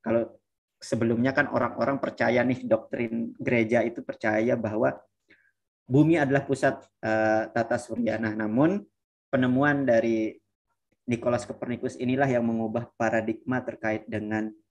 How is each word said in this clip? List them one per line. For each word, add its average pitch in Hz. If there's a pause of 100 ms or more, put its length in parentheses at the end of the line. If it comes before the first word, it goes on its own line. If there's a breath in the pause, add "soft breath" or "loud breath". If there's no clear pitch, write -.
Kalau - (400)
sebelumnya 117
kan 139
orang-orang 120
percaya 120
nih, 127
doktrin 117
gereja 117
itu 120
percaya 113
bahwa 117 (880 soft breath)
bumi 156
adalah 139
pusat, 135 (240)
eh, 110
tata 117
surya. 113
Nah, 110
namun 123 (480)
penemuan 135
dari 113 (720)
Nicholas 120
Copernicus 123
inilah 127
yang 123
mengubah 113
paradigma 113
terkait 110
dengan 107 (220)